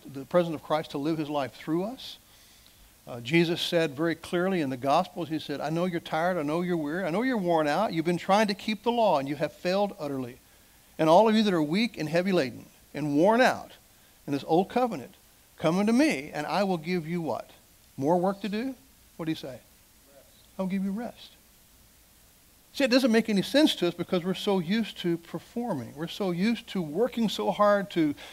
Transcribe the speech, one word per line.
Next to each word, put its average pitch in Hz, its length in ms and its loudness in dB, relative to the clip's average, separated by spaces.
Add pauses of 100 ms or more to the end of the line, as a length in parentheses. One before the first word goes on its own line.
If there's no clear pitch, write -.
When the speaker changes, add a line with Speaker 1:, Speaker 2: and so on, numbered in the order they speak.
(120)
Speaker 1:
the 135 120 -12
presence 170 300 0
of 139 80 -8
Christ 156 300 -2
to 151 60 -4
live 151 200 -2
his 156 100 -4
life 143 260 -4
through 165 280 -4
us. 240 360 -10 (880)
Uh, 127 100 -10
Jesus 160 420 2
said 165 360 -2
very 165 180 -2
clearly 180 460 -2
in 139 100 -2
the 135 60 -6
Gospels, 147 520 -2
he 156 120 -4
said, 139 200 -8
"I 143 100 -4
know 170 160 0
you're 170 120 -2
tired, 170 400 -2
I 151 40 -2
know 151 200 -2
you're 180 140 -2
weary, 160 280 -4
I 160 60 -2
know 190 120 -2
you're 262 140 0
worn 170 300 2
out. 180 260 0
You've 160 120 -2
been 175 120 0
trying 208 300 4
to 202 80 0
keep 220 300 -6
the 233 80 0
law, 214 260 4
and 139 100 -4
you 147 60 -4
have 147 180 -2
failed 196 460 -2
utterly. 131 400 -6 (640)
And 160 80 4
all 190 200 8
of 220 60 4
you 220 80 4
that 208 100 2
are 170 80 2
weak 180 380 -2
and 156 100 -4
heavy 175 220 0
laden 131 360 0 (280)
and 143 220 -2
worn 208 240 6
out 170 320 2 (560)
in 143 40 -4
this 139 140 -4
old 180 220 2
covenant, 240 480 -4 (420)
come 170 220 0
unto 214 120 2
me, 233 400 2
and 147 140 -6
I 170 160 0
will 190 160 0
give 160 300 -4
you" 175 120 -2
what? 143 300 -6 (460)
More 151 220 2
work 196 240 -2
to 220 60 -4
do? 240 280 -6 (400)
What 170 100 -8
do 160 60 -2
you 151 40 -6
say? 131 220 -14
Speaker 2:
Rest. - 680 -20 (340)
Speaker 1:
"I'll 190 60 -2
give 190 180 -2
you 196 80 -2
rest." - 380 -10 (1400)
See, - 100 -2
it 254 80 2
doesn't 247 220 4
make 220 160 4
any 196 140 2
sense - 340 4
to 180 100 0
us 170 80 0
because 175 300 -2
we're 185 100 -2
so 196 240 0
used 196 400 -2
to 170 200 0
performing. 170 760 -8
We're 156 140 -8
so 180 240 -2
used 208 360 0
to 190 140 -4
working 214 460 0
so 208 240 -2
hard 202 380 4
to 156 260 2 (160)